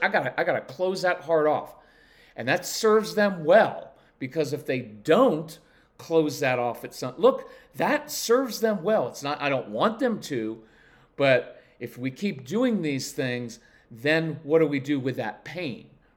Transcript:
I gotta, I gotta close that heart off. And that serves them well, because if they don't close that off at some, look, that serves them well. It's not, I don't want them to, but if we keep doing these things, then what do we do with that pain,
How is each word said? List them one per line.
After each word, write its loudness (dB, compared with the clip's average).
I 2
gotta, 0
I 2
gotta 0
close -4
that 0
heart 2
off. -2
And -6
that 0
serves 2
them 0
well, 4
because -4
if -8
they -2
don't 2
close 0
that 2
off -2
at -12
some, -8
look, 2
that -2
serves 0
them 0
well. 0
It's -12
not, -4
I -2
don't -2
want 0
them 0
to, -6
but 2
if -12
we -4
keep -6
doing 0
these -4
things, -6
then -2
what 4
do 4
we -2
do 0
with -4
that -8
pain, -10